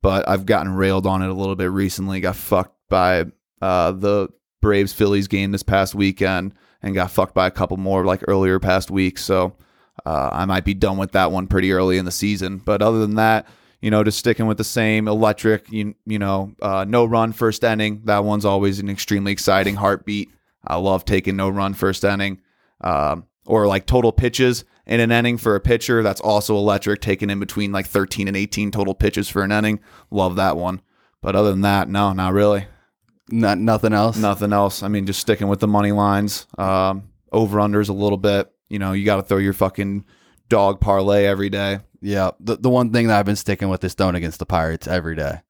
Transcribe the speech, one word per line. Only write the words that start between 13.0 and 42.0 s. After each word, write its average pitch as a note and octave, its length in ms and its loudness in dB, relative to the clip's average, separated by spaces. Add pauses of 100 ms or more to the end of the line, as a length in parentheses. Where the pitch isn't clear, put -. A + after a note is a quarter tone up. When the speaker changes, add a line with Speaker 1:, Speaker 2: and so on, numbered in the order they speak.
Speaker 1:
that, A2 320 2 (340)
you G#2 100 0
know, G#2+ 120 4
just G#2 160 0
sticking A#2 260 0
with G#2+ 120 0
the A2 60 -4
same G#2+ 440 0
electric, G#2+ 640 0
you, G#2 240 -6 (100)
you A2 140 -4
know, G2 420 -4
uh, F#2+ 260 -2
no A#2+ 180 4
run A2+ 280 0
first A2+ 300 -2
inning. G#2+ 420 0
That G#2 180 2
one's G#2 220 0
always G2 340 2
an G2+ 100 -6
extremely G2+ 420 -2
exciting G2 440 0
heartbeat. G2+ 540 -2 (360)
I D#2+ 120 -4
love F#2+ 280 0
taking F#2+ 300 0
no G2 140 0
run G2 260 -4
first - 280 -2
inning, G2 380 -2 (400)
um, D2+ 440 -2 (200)
or, G#2+ 220 2
like, G2 180 0
total A#2 260 4
pitches B2 540 0 (220)
in A#2 120 2
an A#2 120 2
inning A#2+ 260 2
for A2 180 0
a G2 40 0
pitcher. A#2 420 2
That's G2+ 200 0
also G#2 340 0
electric, G2+ 460 0
taking G2+ 280 -2
in G2 100 -4
between, G2+ 320 -4
like, F#2+ 140 -4
thirteen G2 420 -2
and G2 80 -2
eighteen G#2 360 -2
total G2 240 -2
pitches G2+ 340 0
for G2 140 -2
an G2 80 0
inning. G#2+ 280 0 (300)
Love F#2 280 0
that F#2 200 0
one. F#2 240 -4 (400)
But G2 140 -2
other G#2 160 4
than F#2+ 100 0
that, G2 260 2
no, G2 260 0
not F#2 200 -2
really. G2+ 320 2 (640)
Speaker 2:
Not, G#2+ 300 2
nothing A2 340 2
else? G#2+ 240 2
Speaker 1:
Nothing G#2 360 0
else. G2+ 280 0
I G2 60 -6
mean, G2+ 180 -2
just G2 140 -4
sticking G#2 280 0
with G2+ 120 0
the A2 80 0
money G#2 240 2
lines, G2+ 560 0 (100)
um, F#2+ 520 -2 (220)
over-unders G#2 580 2
a G#2 40 -2
little G2+ 240 0
bit. G2+ 340 0 (160)
You G2+ 120 -6
know, F#2+ 140 -2
you G2 120 0
gotta G2+ 160 2
throw G2 160 0
your G2 160 2
fucking G2 520 -2 (440)
dog G2+ 320 0
parlay G2+ 440 2
every G2 260 -2
day. G2 280 -4 (220)